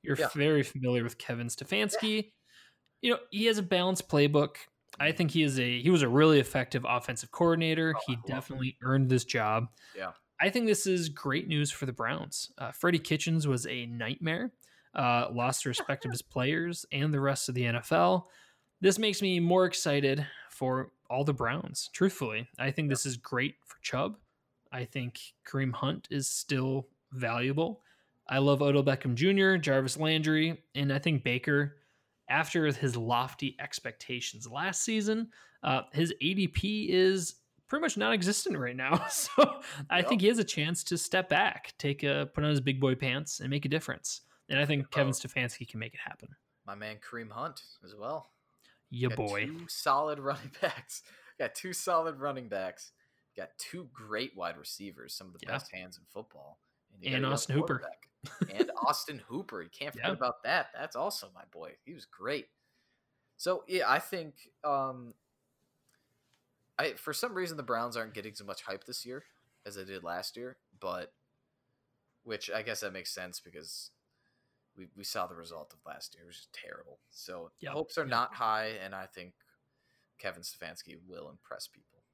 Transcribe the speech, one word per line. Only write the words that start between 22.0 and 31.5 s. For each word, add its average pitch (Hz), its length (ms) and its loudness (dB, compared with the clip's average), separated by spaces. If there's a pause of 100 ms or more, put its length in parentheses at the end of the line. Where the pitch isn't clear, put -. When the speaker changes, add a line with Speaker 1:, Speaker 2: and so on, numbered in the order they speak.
Speaker 1:
I 135 120 2
think 147 180 0
this 135 180 0
is 127 120 -2
great 127 380 -2 (100)
for - 160 -20
Chubb. 170 340 -2 (560)
I 123 140 -6
think 123 340 -6 (260)
Kareem 135 280 0
Hunt 151 360 -4
is 139 180 -2
still 131 600 -2 (240)
valuable. 131 680 0 (460)
I 131 100 2
love 139 240 6
Odell 143 220 6
Beckham 135 320 2
Junior, 190 420 6
Jarvis 135 400 2
Landry, 156 640 2 (120)
and 139 180 2
I 139 60 2
think 147 260 2
Baker, 143 520 2 (520)